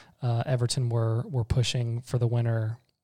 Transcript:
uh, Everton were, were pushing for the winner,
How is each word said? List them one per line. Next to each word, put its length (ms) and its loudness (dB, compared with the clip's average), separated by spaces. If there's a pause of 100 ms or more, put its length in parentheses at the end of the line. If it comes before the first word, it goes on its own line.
(220)
uh, 240 0
Everton 440 0
were, 380 0
were 160 0
pushing 580 0
for 180 -2
the 80 2
winner, 500 0 (260)